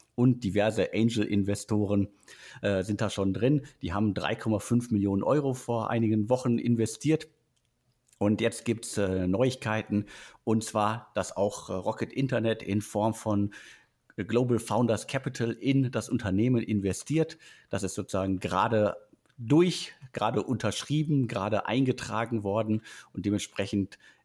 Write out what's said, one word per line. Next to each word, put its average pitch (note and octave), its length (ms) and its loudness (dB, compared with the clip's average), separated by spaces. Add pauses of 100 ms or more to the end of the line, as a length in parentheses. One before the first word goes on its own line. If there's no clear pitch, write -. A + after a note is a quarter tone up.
(140)
und B2 300 4
diverse G#2 500 2
Angel-Investoren, G#2 1160 2 (520)
äh, G2 220 2
sind G2+ 180 -2
da G#2+ 80 0
schon G2 240 0
drin. C3 320 2 (160)
Die E2 120 -4
haben G#2 200 2
drei F2+ 220 -2
Komma A2 240 0
fünf A#2+ 320 0
Millionen G2 320 2
Euro C#3 300 2
vor A#2 360 -4
einigen A2 400 2
Wochen B2 300 2
investiert. A#2+ 720 0 (920)
Und G#2 220 2
jetzt A2+ 220 -2
gibt's, - 340 -4
äh, F#2 300 2
Neuigkeiten, G#2+ 800 0 (380)
und A2+ 200 2
zwar, A2 520 -2
dass F#2+ 200 -2
auch, G2+ 340 -2
äh, F#2+ 40 -6
Rocket G#2 400 -4
Internet A#2 480 0
in G#2 200 -2
Form G#2+ 340 0
von G2+ 380 -2 (640)
Global A#2 420 0
Founders A2+ 480 0
Capital C3 460 -4
in C3+ 380 0
das A2 180 -4
Unternehmen A2+ 520 2
investiert. G#2+ 760 -2 (320)
Das F#2+ 140 -4
ist F#2 100 -4
sozusagen F#2+ 480 -2
gerade G#2 560 2 (400)
durch, D3+ 560 2 (180)
gerade G#2+ 320 0
unterschrieben, C3+ 880 0
gerade G#2+ 380 -2
eingetragen A#2 760 0
worden G#2+ 380 0 (320)
und F2 120 -6
dementsprechend G2+ 720 -2 (280)